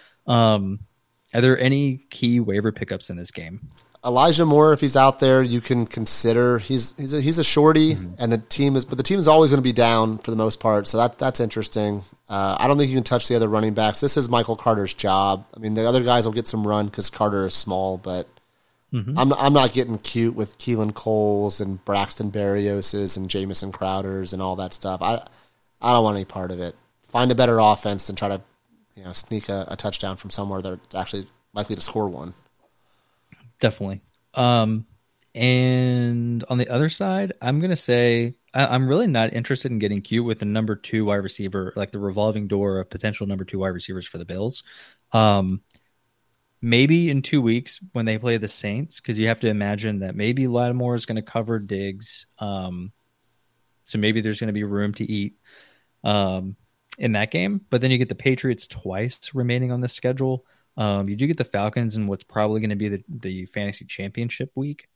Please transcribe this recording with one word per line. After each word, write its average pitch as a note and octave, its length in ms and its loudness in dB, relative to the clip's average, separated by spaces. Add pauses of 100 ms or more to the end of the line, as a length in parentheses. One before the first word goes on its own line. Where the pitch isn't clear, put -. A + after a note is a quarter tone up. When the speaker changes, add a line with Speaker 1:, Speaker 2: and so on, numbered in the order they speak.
(260)
Speaker 1:
Um, A2 540 4 (520)
are A#2 80 0
there B2+ 180 6
any C3 400 0 (120)
key A#2+ 300 0
waiver G#2 320 0
pickups - 360 -10
in F#2 80 -10
this F2 140 -12
game? E2+ 380 -14 (380)
Speaker 2:
Elijah D3 380 6
Moore, D3+ 300 8
if - 80 2
he's C#3 140 2
out C3+ 240 8
there, C3 220 6
you A#2+ 200 0
can A#2+ 240 0
consider. A#2 720 2
He's, A#2+ 400 -2
he's C#3 160 -6
a, D3 80 0
he's E3 160 2
a D#3 60 2
shorty, D#3 500 6
Speaker 1:
Mm-hmm. F2+ 240 -8
Speaker 2:
and A#2+ 140 0
the A#2 60 4
team C#3 380 0
is, C3 80 0
but B2+ 140 -6
the B2+ 60 -2
team G3 140 2
is E3 100 2
always D#3 220 10
gonna C#3 120 4
be B2+ 100 2
down A2+ 460 4
for - 120 -8
the A2+ 60 -2
most A2 240 0
part, G#2 280 2
so A2 100 0
that, A#2+ 200 2
that's C3 220 -2
interesting. G#2 600 -4 (260)
Uh, G2 300 -2
I A#2 80 2
don't C#3+ 100 4
think C#3+ 140 2
you C3 80 -2
can A#2 60 0
touch - 240 0
the B2 80 2
other A2 120 2
running A2 240 0
backs. G#2+ 280 0
This C#3+ 180 2
is B2 100 0
Michael A#2 280 0
Carter's G2+ 360 0
job. G2 540 0 (100)
I - 20 -20
mean, A2 140 -4
the A2+ 160 0
other B2+ 140 4
guys A#2+ 240 4
will A2 80 -2
get A2+ 120 -4
some G#2+ 200 -2
run G#2 240 0
'cause G2 180 -2
Carter G2+ 380 0
is F#2 80 -4
small, F#2+ 420 -2
but F#2 300 -8 (640)
Speaker 1:
Mm-hmm. B2+ 260 -4
Speaker 2:
I'm, C3+ 140 4
I'm C#3+ 200 4
not C3 200 6
getting A#2+ 260 -2
cute A#2 380 -2
with G#2+ 220 -6
Keelan A2 360 -2
Coles G#2 640 0
and G2 240 -8
Braxton G2+ 460 -4
Berrioses G2+ 840 -2
and F#2+ 120 -8
Jamison F#2+ 440 -6
Crowders F#2+ 600 -6
and F#2+ 80 -8
all F#2 160 -4
that F#2 160 -10
stuff. F#2 300 -8
I, A2+ 180 0 (600)
I A#2+ 100 4
don't A#2+ 120 6
want G#2 120 2
any F#2+ 80 -6
part F#2 280 -10
of F2+ 80 -10
it. F2 160 -8 (260)
Find B2 300 0
a - 20 2
better A#2+ 240 4
offense G#2 480 2
than G2 80 -6
try G2+ 140 -4
to, G2 120 -4 (540)
you G2+ 80 -20
know, F2+ 100 -14
sneak - 360 -6
a, G2 200 -6
a G2 80 -10
touchdown G2 400 -8
from G2 140 -16
somewhere G2 320 -6
that's F#2 320 -12
actually F#2+ 320 -8 (280)
likely G#2 200 -6
to G2 80 -8
score G#2+ 260 -4
one. E2+ 260 -12 (1300)
Speaker 1:
Definitely. G2 400 -4 (340)
Um, A2+ 520 2 (480)
and B2 1120 0
on B2 100 0
the B2 100 0
other C3+ 200 0
side, F#3+ 440 -4 (100)
I'm C3 180 0
gonna F3+ 160 0
say A#2+ 580 2 (180)
I, C3+ 140 2
I'm B2+ 220 2
really F#3 180 2
not A2+ 260 0
interested B2 400 -4
in A2+ 60 -2
getting G2+ 240 -2
cute A#2 220 -2
with A2 140 -4
the G#2+ 60 -6
number G#2+ 320 -2
two A2 300 -2
wide G2+ 100 0
receiver, F#2+ 600 -6
like, G2+ 140 -4
the G#2 80 -10
revolving G#2 480 -2
door G2 320 0
of F#2 120 -8
potential G#2 360 -6
number F#2+ 180 -4
two F#2+ 160 -8
wide F#2+ 80 -2
receivers F2+ 380 -8
for - 120 -16
the F2 60 -14
Bills. F#2+ 380 -6 (500)
Um, G2+ 500 4 (960)
maybe C#3+ 500 4
in C#3 120 0
two C#3+ 200 0
weeks A#2 380 -2 (120)
when A#2 140 -2
they A2 120 0
play A#2 180 0
the G2 120 -6
Saints, A2 520 -6
'cause G#2+ 180 -4
you A2 100 2
have A2+ 120 -2
to A#2 80 0
imagine G#2 520 -2
that F#2+ 160 -8
maybe B2 300 0
Lattimore B2 480 0
is A2+ 120 -6
gonna A2 160 -4
cover A2+ 360 -4
Diggs. G2 680 -8 (120)
Um, F#2 540 -8 (920)
so - 140 -6
maybe A2 220 2
there's G#2+ 200 -4
gonna A2 120 -4
be G#2 120 -4
room G#2 300 -2
to A2 100 -8
eat, G#2 320 -6 (680)
um, F#2+ 520 0 (420)
in A#2 140 -2
that G#2+ 180 0
game. F#3+ 300 -2 (100)
But B2 100 2
then C3 100 0
you B2+ 80 4
get B2+ 100 0
the G2+ 60 -8
Patriots C3 520 -2
twice G2+ 680 -8
remaining B2 380 -2
on B2 80 -4
the B2 80 -4
schedule. C3 580 -4 (300)
Um, G2+ 320 -2
you G2+ 80 -6
do C3 100 0
get D#3+ 100 0
the B2+ 80 -4
Falcons G#2+ 520 -2
in G#2+ 100 -2
what's G2 180 -6
probably G#2+ 360 0
gonna G#2 160 -2
be G#2 120 -4
the, G2+ 200 -6
the F#2 380 -10
fantasy G2+ 380 -8
championship A#2 680 -10
week. D3 420 -10